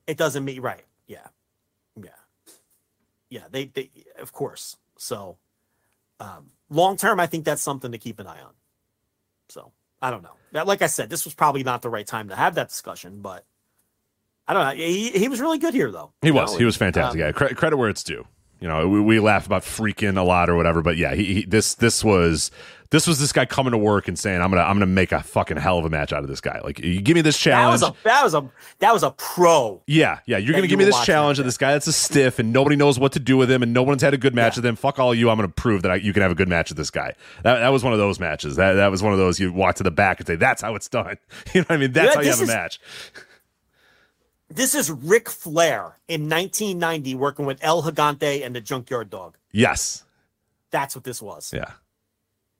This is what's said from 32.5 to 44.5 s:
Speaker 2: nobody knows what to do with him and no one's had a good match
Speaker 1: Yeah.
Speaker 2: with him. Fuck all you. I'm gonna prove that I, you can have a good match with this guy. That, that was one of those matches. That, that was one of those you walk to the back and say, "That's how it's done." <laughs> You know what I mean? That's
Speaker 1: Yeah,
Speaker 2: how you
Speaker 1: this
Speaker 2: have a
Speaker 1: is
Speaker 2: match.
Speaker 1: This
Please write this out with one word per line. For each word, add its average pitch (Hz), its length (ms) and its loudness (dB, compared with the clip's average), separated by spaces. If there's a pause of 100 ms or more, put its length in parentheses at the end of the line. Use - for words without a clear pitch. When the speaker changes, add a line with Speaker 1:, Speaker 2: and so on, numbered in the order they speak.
Speaker 2:
nobody 139 240 4
knows 143 220 4
what 131 140 2
to - 80 -4
do 131 180 2
with 127 140 6
him 131 100 2
and 117 120 0
no 127 100 4
one's 131 180 0
had 139 140 4
a - 20 2
good 127 160 0
match 117 220 2
Speaker 1:
Yeah. 123 60 -6
Speaker 2:
with 117 40 0
him. 117 100 0
Fuck 139 220 -2
all 123 160 2
you. 117 160 2
I'm 113 60 4
gonna 104 140 0
prove 101 340 0
that 95 80 2
I, 90 60 2
you 98 140 -2
can 98 120 2
have 92 80 4
a 85 40 -2
good 90 140 2
match 82 200 0
with 76 100 -8
this 73 100 -6
guy. 67 240 -6 (300)
That, 120 160 4
that 120 100 2
was 135 140 2
one 123 100 0
of 107 60 2
those 101 200 0
matches. 76 360 -6
That, 95 180 4
that 98 160 4
was 95 140 0
one 107 100 2
of 95 60 2
those 90 200 2
you 92 140 -2
walk 90 220 2
to - 80 -6
the 92 80 0
back 92 280 0
and - 60 -16
say, 87 100 -4
"That's 120 280 0
how 110 100 -6
it's - 160 -12
done." 104 300 -6 (140)
<laughs> - 200 -10
You 185 80 4
know 160 60 0
what 170 80 0
I - 20 2
mean? 135 140 0
That's 160 160 4
Speaker 1:
Yeah, 294 80 4
Speaker 2:
how 147 60 0
you 143 40 2
Speaker 1:
this 135 140 2
Speaker 2:
have 165 100 0
a - 20 0
Speaker 1:
is 113 40 0
Speaker 2:
match. 85 240 -6 (1700)
Speaker 1:
This 233 260 -2